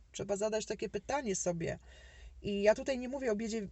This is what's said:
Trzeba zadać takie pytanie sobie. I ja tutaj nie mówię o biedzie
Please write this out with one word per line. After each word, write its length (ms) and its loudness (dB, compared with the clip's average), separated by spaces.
Trzeba 240 -2
zadać 300 2
takie 240 -2
pytanie 460 0
sobie. 440 0
I 200 0
ja 140 8
tutaj 240 0
nie 100 -4
mówię 220 0
o 40 2
biedzie 360 -2